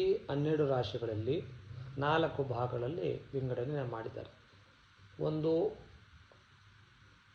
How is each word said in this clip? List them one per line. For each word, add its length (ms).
ಹನ್ನೆರಡು 440
ರಾಶಿಗಳಲ್ಲಿ 680
ನಾಲ್ಕು 480
ಭಾಗಗಳಲ್ಲಿ 640
ವಿಂಗಡಣೆ 580
ಮಾಡಿದ್ದಾರೆ. 460
ಒಂದು 320